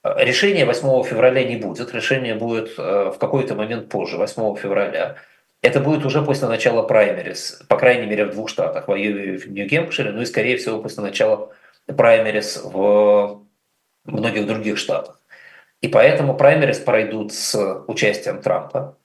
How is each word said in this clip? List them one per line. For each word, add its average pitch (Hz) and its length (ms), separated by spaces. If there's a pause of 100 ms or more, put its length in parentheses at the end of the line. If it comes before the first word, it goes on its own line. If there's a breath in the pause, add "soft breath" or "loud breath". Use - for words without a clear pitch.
Э, - 200
решения 160 420
восьмого 131 380
февраля 127 400
не 117 140
будет. 107 360
Решение 120 420
будет, 113 420
э, 98 360
в - 40
какой-то 120 380
момент 110 340
позже, - 280
восьмого 104 380
февраля. 98 640 (440 loud breath)
Это 139 180
будет 147 260
уже 139 160
после 139 260
начала 113 360
праймерис, 92 840
по - 100
крайней 120 300
мере, 104 180
в 95 60
двух 107 180
штатах, - 380
в 101 40
Айове 101 440
и - 20
в 98 140
Нью-Гэмпшире, 104 600
ну 110 100
и, 120 40
скорее 117 320
всего, 110 240
после 107 220
начала 107 460 (380 loud breath)
праймерис 113 760
в 104 760 (640)
многих 107 420
других 107 300
штатах. - 420 (600 loud breath)
И - 80
поэтому 139 480
праймерис 143 420
пройдут 110 540
с 98 540
участием 104 520
Трампа. - 640